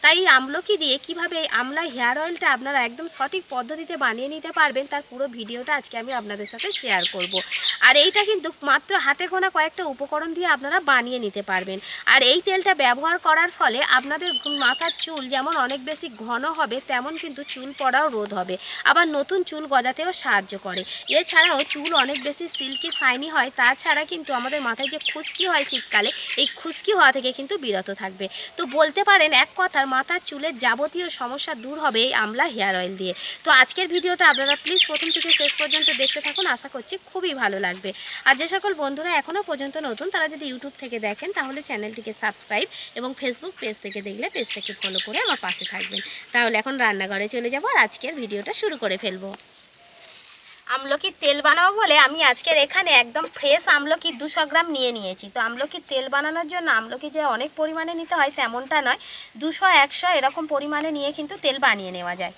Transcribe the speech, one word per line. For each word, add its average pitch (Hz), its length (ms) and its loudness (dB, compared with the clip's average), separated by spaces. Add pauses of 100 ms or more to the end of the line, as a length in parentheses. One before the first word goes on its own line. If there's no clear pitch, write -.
তাই 311 180 8
এই 359 60 4 (100)
আমলকি 294 460 0
দিয়ে 269 120 2 (100)
কিভাবে 339 380 -6
এই 294 40 -4 (140)
আমলা 285 220 -2 (100)
হেয়ার 247 280 0
অয়েলটা 339 340 -2
আপনারা 269 320 -2
একদম 269 200 -8 (100)
সঠিক 311 260 -4 (100)
পদ্ধতিতে 311 420 -6 (100)
বানিয়ে 240 300 -2
নিতে 320 140 -10 (100)
পারবেন, 277 320 2
তার 285 180 -4
পুরো 254 160 -6 (120)
ভিডিওটা 240 420 -8
আজকে - 220 -12
আমি 247 180 -8
আপনাদের 208 340 -8
সাথে 233 140 -6 (120)
শেয়ার 196 240 0 (100)
করব। 180 200 -4 (540)
আর 262 60 8 (100)
এইটা 381 260 4
কিন্তু 349 180 0 (220)
মাত্র 285 220 2 (140)
হাতে 277 260 0
গোনা 370 260 0
কয়েকটা 320 260 0 (100)
উপকরণ 302 440 -4
দিয়ে 349 180 0
আপনারা 277 220 -2 (140)
বানিয়ে 247 340 2
নিতে 202 240 -4
পারবেন। 190 280 -2 (360)
আর 269 60 10 (120)
এই 330 160 6
তেলটা 381 280 4 (100)
ব্যবহার 285 320 2 (100)
করার 320 100 6 (220)
ফলে 262 200 2 (180)
আপনাদের 302 340 -2 (320)
মাথার 262 300 2 (100)
চুল 311 200 -6 (100)
যেমন 277 200 0 (120)
অনেক 269 140 -4 (100)
বেশি 311 180 -8 (180)
ঘন 240 180 -4 (160)
হবে, 247 180 0 (140)
তেমন 262 220 -2 (100)
কিন্তু 285 180 -10 (120)
চুল 262 160 -10 (100)
পড়াও 269 360 4
রোধ 208 240 -2
হবে, 180 160 -2 (340)
আবার 339 160 6 (120)
নতুন 370 220 0 (100)
চুল 311 140 -8 (100)
গজাতেও 262 380 2 (100)
সাহায্য 202 320 0 (120)
করে। 185 160 -4 (360)
এছাড়াও 330 420 6 (140)
চুল 294 180 -4 (120)
অনেক 277 140 -2 (100)
বেশি 294 180 -6 (120)
সিল্কি 269 320 -6 (100)
শাইনি 269 360 0
হয়। 262 140 2 (100)
তাছাড়া 277 520 2
কিন্তু 311 280 -8
আমাদের 269 280 -4
মাথায় 262 260 -4
যে 302 60 -6 (120)
খুশকি 311 400 -4
হয় 285 180 2
শীতকালে, 226 400 0 (320)
এই - 60 2 (120)
খুশকি 330 380 -4
হওয়া 285 180 8
থেকে 254 220 0
কিন্তু 277 260 -6
বিরত 196 260 -2 (120)
থাকবে। 190 240 -8 (320)
তো - 40 -4 (160)
বলতে 311 320 4
পারেন 320 220 6 (120)
এক 311 60 0 (100)
কথার 311 260 2 (100)
মাথার 339 340 -2
চুলের 294 240 -4 (100)
যাবতীয় 302 440 0 (120)
সমস্যা 269 340 -6 (100)
দূর 277 200 -10
হবে 226 240 2
এই 262 40 0 (120)
আমলা 226 220 0 (100)
হেয়ার 196 240 0
অয়েল 185 220 -4
দিয়ে। 185 120 -4 (300)
তো 320 60 0 (120)
আজকের 359 320 2
ভিডিওটা 359 380 2
আপনারা 277 320 2
প্লিজ 359 260 2
প্রথম 330 260 -2
থেকে 339 140 -2 (100)
শেষ 285 200 2
পর্যন্ত 311 280 2 (140)
দেখতে 269 240 0
থাকুন, 302 200 -2 (100)
আশা 269 180 -12
করছি 254 200 -8 (160)
খুবই 359 320 -4
ভালো 196 240 0
লাগবে। 185 240 -4 (380)
আর 269 140 8
যে 330 120 -2
সকল 392 180 0 (120)
বন্ধুরা 294 280 -4 (100)
এখনও 349 280 -4
পর্যন্ত 277 260 -6 (140)
নতুন, 240 240 -6
তারা 320 200 0
যদি 302 180 -10
YouTube 254 320 -12
থেকে 233 140 -8 (100)
দেখেন 208 300 -6
তাহলে 269 220 -6 (100)
চ্যানেলটিকে 220 440 -8 (100)
সাবস্ক্রাইব 214 440 -4 (320)
এবং 254 100 -6 (100)
Facebook 277 420 -6
পেজ 220 140 -6 (100)
থেকে 202 220 -8
দেখলে 208 280 -8
পেজটাকে 214 460 -6
ফলো 185 240 -2
করে 220 200 -6
আমার 302 200 0
পাশে - 180 -4 (100)
থাকবেন। 196 260 -6 (340)
তাহলে 233 280 2
এখন 269 120 -4 (100)
রান্নাঘরে 202 520 0
চলে 240 180 -4
যাব 294 180 -4
আর - 140 2
আজকের 254 360 -8
ভিডিওটা 202 400 -6
শুরু 320 220 -2
করে 190 200 -2
ফেলবো। 190 260 -8 (1500)
আমলকির 285 480 -2
তেল 285 140 4 (100)
বানাবো 349 240 6 (100)
বলে 311 140 6 (100)
আমি 294 140 0 (120)
আজকের 311 340 2
এখানে 359 240 0 (120)
একদম 240 240 -2 (120)
ফ্রেশ - 260 4 (120)
আমলকি 311 340 0 (120)
দুশো 311 300 0
গ্রাম 330 240 4
নিয়ে 254 220 0
নিয়েছি। 190 360 -8
তো 247 140 -2
আমলকির 277 440 -6
তেল 262 220 0
বানানোর 311 400 0
জন্য 339 140 -2 (120)
আমলকি 254 360 -8
যে 311 60 0 (140)
অনেক 269 140 -4 (100)
পরিমাণে 320 400 -2
নিতে 330 200 -4
হয় 285 200 2
তেমনটা 262 380 -2 (100)
নয়, 247 120 0 (420)
দুশো, 320 240 -2 (180)
একশো 285 240 -2 (100)
এরকম 277 260 0 (100)
পরিমাণে 294 440 -2
নিয়ে 277 200 -2
কিন্তু 302 260 -8
তেল 277 220 2
বানিয়ে 202 320 2
নেওয়া 175 240 -6
যায়। 180 160 -6